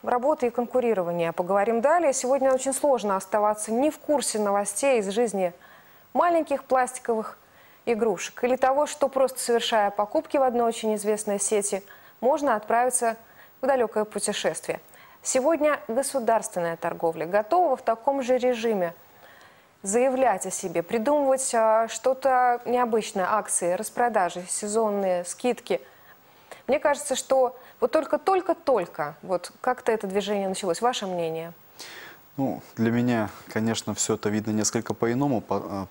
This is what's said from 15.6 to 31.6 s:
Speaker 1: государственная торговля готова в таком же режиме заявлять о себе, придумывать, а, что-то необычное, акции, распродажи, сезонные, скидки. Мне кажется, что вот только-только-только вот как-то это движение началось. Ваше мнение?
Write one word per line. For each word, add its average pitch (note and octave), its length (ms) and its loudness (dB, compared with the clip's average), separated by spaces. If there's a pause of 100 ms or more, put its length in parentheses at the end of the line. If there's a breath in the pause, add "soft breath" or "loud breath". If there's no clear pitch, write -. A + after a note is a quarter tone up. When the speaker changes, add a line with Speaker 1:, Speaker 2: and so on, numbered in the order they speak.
Speaker 1:
государственная A3 880 0
торговля E3 500 -4
готова B3 520 2
в - 40 -16
таком C4+ 400 0
же B3+ 160 2
режиме A3 560 0 (880 loud breath)
заявлять A#3+ 640 2
о F#3 60 -6
себе, E3+ 320 -4
придумывать, C4 680 2
а, A3 340 4
что-то B3+ 800 2
необычное, A3 640 0
акции, F#3+ 420 0
распродажи, G#3 760 0
сезонные, G3+ 760 0
скидки. - 540 -2 (880 loud breath)
Мне - 120 2
кажется, C#4+ 360 0
что C4 420 2 (220 loud breath)
вот A#3+ 120 0
только-только-только C#4+ 1300 0
вот F3+ 300 -4 (100)
как-то B3 300 0
это A3 160 -2
движение G3 420 -2
началось. F#3 320 -2
Ваше A#3+ 260 0
мнение? E3 460 -6 (840 loud breath)